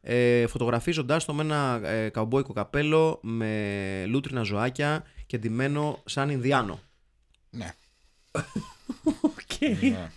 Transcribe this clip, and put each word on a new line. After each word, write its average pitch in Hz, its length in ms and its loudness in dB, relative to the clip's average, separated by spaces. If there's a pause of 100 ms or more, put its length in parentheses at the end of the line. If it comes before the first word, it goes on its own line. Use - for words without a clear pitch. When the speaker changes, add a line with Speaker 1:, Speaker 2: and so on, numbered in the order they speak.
Speaker 1:
ε, 120 460 4
φωτογραφίζοντάς 127 760 0
το 151 80 -4
με 147 100 -2
ένα, 139 400 0
ε, 110 260 0
καουμπόικο 120 440 0
καπέλο, 151 680 2
με 104 840 -2
λούτρινα 131 360 -2
ζωάκια 131 600 0 (220)
και - 120 -6
ντυμένο 135 680 -2
σαν 139 240 -2
Ινδιάνο. 127 500 0 (720)
Speaker 2:
Ναι. 95 220 -10 (600)
Speaker 3:
<laughs> - 100 -2 (800)
Οκ. - 600 0
Speaker 2:
Ναι. 95 360 2